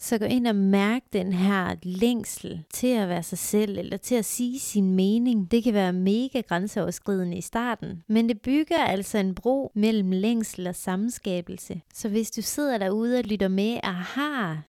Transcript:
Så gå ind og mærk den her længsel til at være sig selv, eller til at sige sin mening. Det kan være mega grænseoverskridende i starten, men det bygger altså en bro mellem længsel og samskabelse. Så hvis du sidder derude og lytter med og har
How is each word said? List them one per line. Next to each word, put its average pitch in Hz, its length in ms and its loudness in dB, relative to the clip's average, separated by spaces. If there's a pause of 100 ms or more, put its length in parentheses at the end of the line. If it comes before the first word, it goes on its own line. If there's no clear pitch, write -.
Så - 180 0
gå 214 60 -4
ind 240 220 2
og 214 100 2
mærk 202 460 4 (100)
den 190 200 -2
her 185 500 2
længsel 185 800 -2 (100)
til - 140 -2
at 220 220 2
være 175 140 -2
sig - 160 -8
selv, 208 400 0
eller 185 180 -6
til - 180 -4
at 220 100 2
sige 247 360 -4
sin 190 340 2
mening. 208 560 2
Det 233 140 2
kan 233 100 2
være 190 180 2
mega 208 480 0
grænseoverskridende 180 960 -2
i 185 40 -6
starten, 226 680 -6
men 226 200 4
det 226 120 0
bygger 302 380 2
altså 202 400 0
en 190 160 0
bro 262 400 0
mellem 208 380 2
længsel 208 540 0
og 180 80 -4
samskabelse. 185 1080 -4 (140)
Så - 140 -6
hvis 220 220 0
du 226 120 -8
sidder 277 360 -2
derude 220 400 0
og 240 60 0
lytter 202 240 0
med 202 340 0
og 190 120 -2
har 190 760 -4